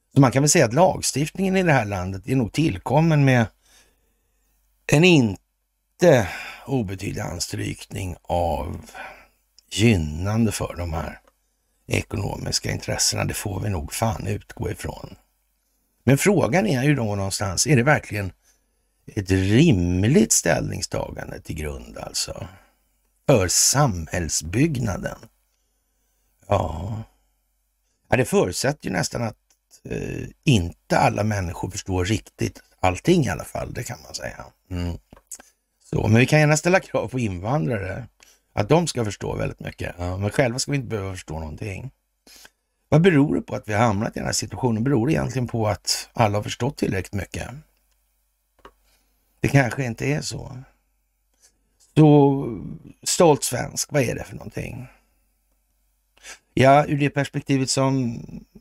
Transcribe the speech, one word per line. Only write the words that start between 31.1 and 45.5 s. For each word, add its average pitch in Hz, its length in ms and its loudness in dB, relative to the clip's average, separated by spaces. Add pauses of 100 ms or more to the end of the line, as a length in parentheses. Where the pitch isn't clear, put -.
människor 95 460 -4
förstår 92 340 -4
riktigt - 580 -4 (180)
allting 139 440 2
i 110 40 0
alla 80 160 -4
fall, - 280 -8
det - 100 -8
kan - 200 -12
man - 120 -20
säga. 62 320 -12 (240)
Mm. 87 280 -6 (840)
Så, - 240 0
men 110 120 8
vi 123 60 6
kan 151 140 4
gärna 151 160 4
ställa 180 240 2
krav 117 280 -4
på 131 100 -6
invandrare, 110 880 -4 (460)
att - 160 -2
de 165 180 4
ska 123 180 -4
förstå 101 320 -6
väldigt 101 240 -6
mycket. 101 380 -10
Ja, 90 180 -4
men 101 140 -2
själva 127 280 0
ska - 120 -6
vi 143 60 -2
inte 123 120 -6
behöva 98 240 -6
förstå 80 260 -10
någonting. 95 520 -10 (1000)
Vad 151 140 6
beror 151 320 6
det - 80 0
på - 120 -8
att 110 140 -8
vi 107 40 -4
har 107 140 4
hamnat 110 300 -2
i - 40 -6
den 117 60 -6
här 117 60 -4
situationen? 113 520 -2
Beror 127 220 2
det 156 60 0
egentligen 131 360 -2
på 110 200 -2